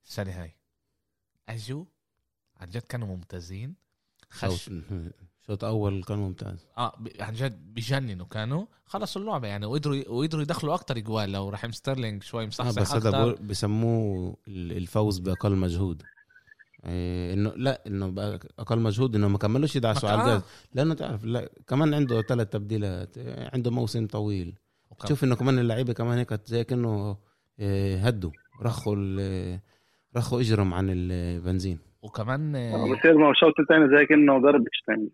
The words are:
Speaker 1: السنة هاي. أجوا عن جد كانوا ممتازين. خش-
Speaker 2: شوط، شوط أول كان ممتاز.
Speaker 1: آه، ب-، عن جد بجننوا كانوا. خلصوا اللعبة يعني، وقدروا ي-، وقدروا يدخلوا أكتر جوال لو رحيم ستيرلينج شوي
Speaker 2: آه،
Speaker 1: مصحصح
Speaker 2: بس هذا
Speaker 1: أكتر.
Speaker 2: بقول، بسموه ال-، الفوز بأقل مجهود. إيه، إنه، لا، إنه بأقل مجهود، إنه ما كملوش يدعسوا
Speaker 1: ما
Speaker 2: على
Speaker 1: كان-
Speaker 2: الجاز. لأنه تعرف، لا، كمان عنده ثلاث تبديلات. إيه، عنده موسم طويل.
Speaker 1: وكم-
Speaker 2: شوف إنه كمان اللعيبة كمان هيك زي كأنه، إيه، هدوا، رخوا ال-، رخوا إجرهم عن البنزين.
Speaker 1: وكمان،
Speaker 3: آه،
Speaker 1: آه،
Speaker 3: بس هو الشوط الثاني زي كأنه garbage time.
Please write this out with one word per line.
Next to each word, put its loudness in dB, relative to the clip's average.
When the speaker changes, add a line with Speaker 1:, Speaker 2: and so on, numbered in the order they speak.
Speaker 1:
السنة -10
هاي. -16
أجوا -10
عن -16
جد -8
كانوا -8
ممتازين. -12
خش- -4
Speaker 2:
شوط، -12
شوط -6
أول -2
كان -6
ممتاز. -8
Speaker 1:
آه، -4
ب-، -12
عن -8
جد -6
بجننوا -4
كانوا. -6
خلصوا -6
اللعبة -4
يعني، -6
وقدروا -2
ي-، -6
وقدروا -2
يدخلوا -2
أكتر -4
جوال -2
لو -4
رحيم -8
ستيرلينج -6
شوي -6
Speaker 2:
آه، -8
Speaker 1:
مصحصح -2
Speaker 2:
بس 0
هذا 2
Speaker 1:
أكتر. 4
Speaker 2:
بقول، 4
بسموه -2
ال-، -8
الفوز 0
بأقل 2
مجهود. 0
إيه، -4
إنه، 0
لا، -2
إنه -4
بأقل -4
مجهود، 2
إنه 4
ما 4
كملوش 0
يدعسوا 2
Speaker 1:
ما 4
Speaker 2:
على 4
Speaker 1:
كان- 4
Speaker 2:
الجاز. -4
لأنه 2
تعرف، -8
لا، -4
كمان 2
عنده 2
ثلاث 0
تبديلات. -4
إيه، -10
عنده 0
موسم 0
طويل. -4
Speaker 1:
وكم- -12
Speaker 2:
شوف 2
إنه 4
كمان 2
اللعيبة 0
كمان 0
هيك -2
زي -2
كأنه، -2
إيه، 0
هدوا، 0
رخوا -2
ال-، -4
رخوا 0
إجرهم 2
عن 0
البنزين. -2
Speaker 1:
وكمان، -4
Speaker 3:
آه، -4
Speaker 1:
آه، 0
Speaker 3:
بس 2
هو 8
الشوط 6
الثاني 8
زي 8
كأنه 8
garbage 4
time. -2